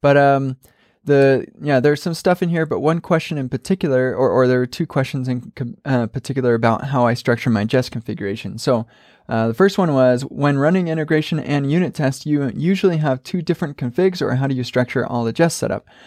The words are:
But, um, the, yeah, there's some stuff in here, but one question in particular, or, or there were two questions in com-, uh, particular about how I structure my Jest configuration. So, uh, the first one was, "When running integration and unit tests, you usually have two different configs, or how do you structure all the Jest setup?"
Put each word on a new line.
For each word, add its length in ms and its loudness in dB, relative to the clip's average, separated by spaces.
But, 160 4
um, 400 2
the, 400 4
yeah, 180 2
there's 220 2
some 120 -4
stuff 280 0
in 80 -2
here, 160 0
but 140 -4
one 200 0
question 380 -2
in 100 -4
particular, 680 0
or, 140 2
or 180 4
there 120 2
were 60 0
two 200 -6
questions 420 -4
in 240 -6
com-, 340 -10
uh, 220 0
particular 480 -2
about 300 0
how 200 0
I 80 2
structure 360 -2
my 140 2
Jest 280 0
configuration. 680 -8
So, 300 -2
uh, 180 0
the 60 -2
first 240 2
one 160 2
was, 300 4
"When 340 0
running 320 2
integration 500 0
and 320 -2
unit 220 0
tests, 320 -4
you 280 0
usually 440 0
have 260 -2
two 180 -6
different 360 -4
configs, 440 -2
or 140 0
how 120 0
do 80 -2
you 100 -4
structure 400 -2
all 180 -4
the 80 -2
Jest 260 0
setup?" 280 -4